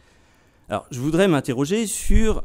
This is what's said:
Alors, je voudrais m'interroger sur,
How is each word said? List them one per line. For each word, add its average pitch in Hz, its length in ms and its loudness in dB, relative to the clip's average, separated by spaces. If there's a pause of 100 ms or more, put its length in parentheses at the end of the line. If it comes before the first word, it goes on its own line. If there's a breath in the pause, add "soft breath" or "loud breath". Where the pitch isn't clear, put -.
(680 soft breath)
Alors, - 240 -8
je 123 80 -10
voudrais 160 260 0
m'interroger 160 600 -2
sur, 214 580 2